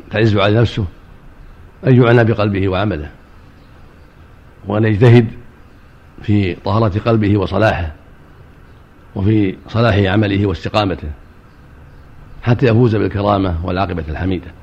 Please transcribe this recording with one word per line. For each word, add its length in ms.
تعز 260
على 220
نفسه، 260
أن 160
يعنى 200
بقلبه 440
وعمله، 420
وأن 180
يجتهد 420
في 340
طهارة 440
قلبه 380
وصلاحه 540
وفي 400
صلاح 280
عمله 480
واستقامته، 600
حتى 220
يفوز 300
بالكرامة 680
والعاقبة 440
الحميدة. 420